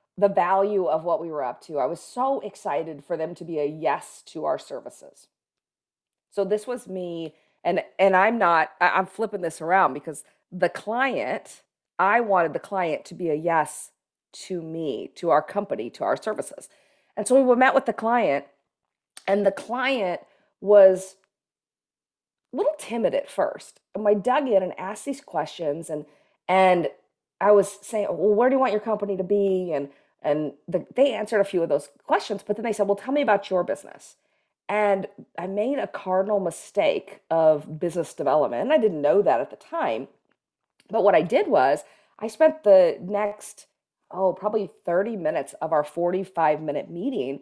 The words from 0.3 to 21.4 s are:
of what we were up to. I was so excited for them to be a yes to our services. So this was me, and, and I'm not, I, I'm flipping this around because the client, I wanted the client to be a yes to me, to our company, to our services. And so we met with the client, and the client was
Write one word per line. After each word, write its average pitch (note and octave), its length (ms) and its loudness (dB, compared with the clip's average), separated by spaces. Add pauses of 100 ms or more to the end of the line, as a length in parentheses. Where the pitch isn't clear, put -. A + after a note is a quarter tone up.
of D#3+ 160 0
what E3 180 -2
we E3+ 100 -8
were D3+ 120 -6
up A#2+ 200 -6
to. D3+ 160 -8
I B2+ 80 0
was D#3+ 140 -8
so C4 400 -4
excited D#3+ 640 -8
for E3+ 120 -6
them D#3+ 180 -6
to E3+ 100 -16
be D#3+ 140 -6
a D3 80 0
yes D3+ 600 -4
to D#3 180 -10
our D3 140 -2
services. - 680 -18 (1040)
So G3+ 140 -2
this G#3 220 -2
was B3 200 -10
me, F3 480 -10 (300)
and, F3 180 0 (160)
and F#3+ 160 4
I'm G#3+ 240 2
not, E3+ 320 2 (100)
I, F3 100 4
I'm F3+ 160 0
flipping G#3+ 340 -6
this E3 200 -6
around E3 340 2
because D3+ 280 -12 (300)
the F3+ 160 0
client, G#3+ 920 -6 (360)
I G3+ 220 4
wanted G3+ 320 2
the - 80 -6
client F3 460 -4
to - 80 -16
be E3+ 160 -4
a D3+ 40 0
yes D#3+ 560 -2 (420)
to F3 300 -10
me, D#3+ 540 -8
to E3+ 140 -4
our D3+ 120 4
company, A#2+ 480 -6
to - 140 -10
our G#2 180 -2
services. - 460 -8 (480)
And G#3 100 -6
so C4 140 6
we B3 160 4
met C4 180 4
with C4 120 0
the A3 60 -2
client, A3 520 -2 (840)
and G3+ 200 0
the F#3+ 60 4
client A#3 680 -4 (400)
was F#3+ 560 6 (1400)